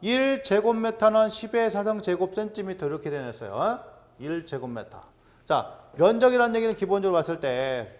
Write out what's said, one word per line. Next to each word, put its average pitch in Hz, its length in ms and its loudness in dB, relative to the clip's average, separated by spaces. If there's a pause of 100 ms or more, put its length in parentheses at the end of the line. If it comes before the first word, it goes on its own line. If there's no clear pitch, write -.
일 262 400 2
제곱미터는 220 880 2
십의 226 400 0
사 202 140 -4
승 214 180 -2
제곱 185 320 -2
센티미터, 196 540 -6
이렇게 147 240 -6
되냈어요. 131 680 -4 (360)
일 160 300 -8
제곱미터. 120 540 -10 (440)
자, - 300 0 (180)
면적이라는 233 600 4
얘기는 226 200 0
기본적으로 190 440 2
봤을 165 200 -4
때 127 600 -2